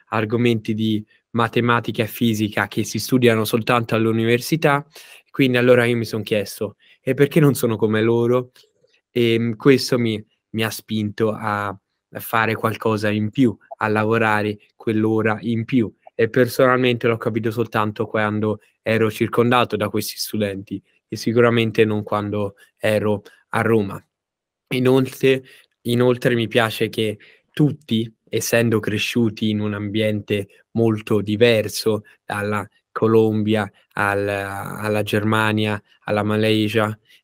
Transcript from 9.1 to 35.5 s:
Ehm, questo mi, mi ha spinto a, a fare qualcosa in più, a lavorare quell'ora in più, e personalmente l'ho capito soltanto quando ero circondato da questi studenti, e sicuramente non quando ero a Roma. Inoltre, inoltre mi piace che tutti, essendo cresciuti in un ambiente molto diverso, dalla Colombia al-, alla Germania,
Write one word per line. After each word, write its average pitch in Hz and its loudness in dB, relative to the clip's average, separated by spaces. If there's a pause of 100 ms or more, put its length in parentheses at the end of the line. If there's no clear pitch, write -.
Ehm, 117 0
questo 131 4
mi, 113 -2 (280)
mi 110 -2
ha 110 -2
spinto 107 -4
a, 104 -4
a - -14
fare 110 -2
qualcosa 107 -2
in 107 0
più, 117 2 (220)
a 110 -2
lavorare 107 0 (180)
quell'ora 110 0
in 113 -2
più, 117 0 (200)
e 113 0
personalmente 127 2
l'ho 117 0
capito 113 -4
soltanto 107 -2
quando 107 -2 (220)
ero 110 0
circondato 120 2
da 101 -2
questi - -6
studenti, 101 -6 (260)
e - -12
sicuramente 113 2
non 107 -2
quando 104 -4 (220)
ero 104 -2 (260)
a 113 -4
Roma. 107 0 (640)
Inoltre, 131 2 (380)
inoltre 120 2
mi 117 -2
piace 110 0
che 104 -4 (340)
tutti, 113 0 (180)
essendo 117 2
cresciuti 107 -2
in 104 0
un 104 -4
ambiente 104 -4
molto 110 0
diverso, 104 0 (200)
dalla 104 -4 (240)
Colombia 110 2 (240)
al-, 101 0
alla 101 -4
Germania, 107 0 (240)